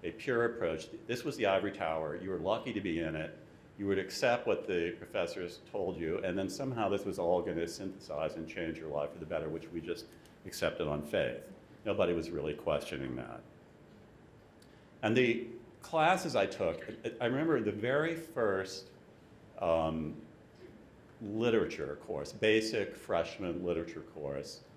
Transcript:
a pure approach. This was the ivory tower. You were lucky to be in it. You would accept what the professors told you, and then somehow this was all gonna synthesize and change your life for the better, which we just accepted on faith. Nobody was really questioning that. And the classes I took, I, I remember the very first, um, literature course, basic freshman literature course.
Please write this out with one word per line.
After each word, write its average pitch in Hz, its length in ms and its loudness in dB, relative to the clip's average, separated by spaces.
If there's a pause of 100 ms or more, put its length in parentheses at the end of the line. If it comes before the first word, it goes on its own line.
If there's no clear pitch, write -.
a 85 80 -2
pure 117 340 2
approach. 85 400 0 (220)
This 120 160 -4
was 143 120 -2
the 107 120 2
ivory 98 240 4
tower. 80 500 0
You 92 80 -6
were 92 80 -2
lucky 107 360 0
to 104 60 0
be 87 200 -2
in 78 160 -2
it. 78 200 -6 (440)
You 101 80 -2
would 98 100 4
accept 120 480 2
what 104 220 2
the 87 320 2
professors 87 640 -4 (100)
told 92 260 -2
you, 82 260 0
and 92 140 0
then 95 100 0
somehow 120 420 -2
this 101 160 0
was 92 120 -4
all 87 240 4
gonna 85 260 -2
synthesize 80 680 -4
and 80 120 -6
change 80 300 -4
your 80 120 -8
life 71 240 -2
for 87 60 -14
the 80 60 -8
better, 78 240 -2
which 80 240 -6
we 85 80 -4
just 85 240 -6 (400)
accepted 85 420 -2
on 73 140 0
faith. 73 400 0 (420)
Nobody 98 300 2
was 82 160 -2
really 76 240 -2
questioning 69 600 -2
that. 58 260 -8 (1600)
And 110 160 4
the 117 300 4 (340)
classes 165 540 4
I - 100 6
took, - 400 0 (180)
I, 113 80 -4 (120)
I - 20 2
remember 139 360 4
the 104 100 2
very 135 420 0
first, 104 760 -2 (680)
um, 80 540 2 (1200)
literature 95 720 2
course, 71 260 -4
basic 110 640 4
freshman 87 720 -2
literature 82 380 -2 (100)
course. 69 460 -6 (180)